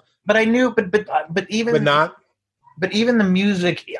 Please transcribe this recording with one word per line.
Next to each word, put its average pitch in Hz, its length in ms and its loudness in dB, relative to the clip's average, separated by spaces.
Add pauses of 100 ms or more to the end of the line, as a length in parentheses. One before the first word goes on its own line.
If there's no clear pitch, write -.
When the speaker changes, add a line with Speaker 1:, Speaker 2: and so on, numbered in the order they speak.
(280)
Speaker 1:
But 208 100 2
I 220 80 2
knew, 240 240 2
but, 214 220 -2
but, - 180 -2
uh, 151 220 -2
but 180 180 -4
even 226 240 -2
Speaker 2:
But 147 80 2
not? 147 360 2 (640)
Speaker 1:
But 190 140 -4
even 233 240 2
the 214 60 4
music, 185 680 0 (100)